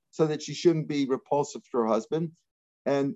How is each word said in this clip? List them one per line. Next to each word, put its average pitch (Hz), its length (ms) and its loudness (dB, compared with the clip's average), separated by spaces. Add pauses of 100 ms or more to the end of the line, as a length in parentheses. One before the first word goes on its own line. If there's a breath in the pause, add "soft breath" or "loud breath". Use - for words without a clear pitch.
(100)
so 160 160 0
that 151 160 -4
she 151 100 -10
shouldn't 160 360 2
be 143 180 0
repulsive 131 640 -2
to 123 80 -2
her 113 80 2
husband. 151 460 0 (520)
And, 139 300 0